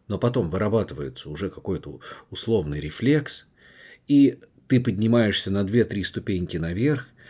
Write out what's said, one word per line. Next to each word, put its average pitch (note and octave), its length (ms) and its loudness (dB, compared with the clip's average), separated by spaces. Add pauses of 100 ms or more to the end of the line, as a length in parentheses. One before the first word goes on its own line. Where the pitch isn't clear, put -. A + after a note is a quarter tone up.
Но G2+ 100 -4
потом A#2+ 320 0
вырабатывается F2 800 -2
уже D#2 220 -6
какой-то C#2+ 480 -8 (320)
условный D#2+ 480 -2
рефлекс, A2+ 720 -2 (580)
и C#3+ 320 6 (300)
ты B2+ 120 4
поднимаешься A2 720 2
на G2+ 140 0
две-три G2+ 380 0
ступеньки F2+ 540 -4
наверх, G#2 520 -2 (220)